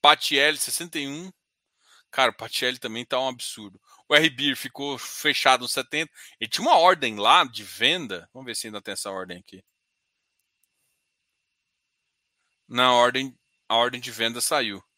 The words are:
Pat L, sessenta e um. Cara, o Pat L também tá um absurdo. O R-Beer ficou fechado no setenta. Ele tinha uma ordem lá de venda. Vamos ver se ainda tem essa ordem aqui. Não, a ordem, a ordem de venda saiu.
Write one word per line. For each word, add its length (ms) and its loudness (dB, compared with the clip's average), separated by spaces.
Pat 300 4
L, 260 2
sessenta 400 -6
e 100 -6
um. 240 -12
Cara, 220 2
o 20 -20
Pat 280 -8
L 160 -2
também 280 -10
tá 120 -4
um 100 -2
absurdo. 520 -12
O 60 0
R-Beer 420 2
ficou 400 -10
fechado 680 2
no 60 -8
setenta. 440 -6
Ele 100 -8
tinha 180 -4
uma 120 6
ordem 380 4
lá 280 4
de 200 -12
venda. 680 -2
Vamos 140 -18
ver 80 -10
se 140 -8
ainda 120 -10
tem 120 -12
essa 180 -10
ordem 280 -10
aqui. 260 -20
Não, 260 4
a 20 6
ordem, 400 2
a 60 0
ordem 260 2
de 120 -12
venda 280 -4
saiu. 420 -2